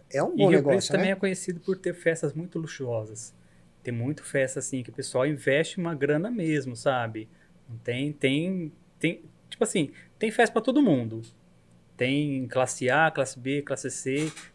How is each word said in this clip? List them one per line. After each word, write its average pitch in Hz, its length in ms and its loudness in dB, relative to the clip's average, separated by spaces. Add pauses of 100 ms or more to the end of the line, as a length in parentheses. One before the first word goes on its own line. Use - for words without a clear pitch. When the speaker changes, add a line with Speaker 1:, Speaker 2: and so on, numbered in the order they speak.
(120)
Speaker 1:
é 139 120 0
um 349 100 -2
Speaker 2:
E 311 40 -2
Speaker 1:
bom 196 120 8
Speaker 2:
Rio 170 80 8
Speaker 1:
negócio, 143 220 4
Speaker 2:
Preto - 120 -4
também 185 160 4
Speaker 1:
né? 190 40 2
Speaker 2:
é 196 40 0
conhecido 185 440 -4
por 190 180 -4
ter 175 160 -4
festas 160 400 -2
muito 170 240 -8
luxuosas. 117 760 -6 (520)
Tem 123 100 -6
muito 123 300 -4
festa, 135 340 -2
assim, 131 240 -6
que 117 80 -12
o 113 40 -16
pessoal - 340 -2
investe 147 500 0
uma 170 160 -2
grana 151 380 0
mesmo, 151 440 -2
sabe? 117 540 -2 (400)
Não 113 80 -12
tem, 127 340 -4
tem, 156 600 0 (280)
tem, 165 220 -2 (260)
tipo - 160 -2
assim, 170 280 0 (260)
tem 226 140 0
festa 226 200 4
pra 226 120 0
todo 269 180 4
mundo. 117 400 2 (760)
Tem 135 520 0
classe 127 420 0
A, 156 220 4
classe - 260 -2
B, 135 240 -4
classe 135 300 -6
C. 151 400 -2 (240)